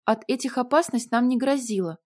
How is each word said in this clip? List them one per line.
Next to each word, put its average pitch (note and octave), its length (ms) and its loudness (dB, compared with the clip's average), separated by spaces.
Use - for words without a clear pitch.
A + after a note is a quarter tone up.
от A3 220 0
этих C4 300 -2
опасность B3 540 0
нам A#3+ 160 2
не B3+ 100 2
грозила, A3+ 680 -2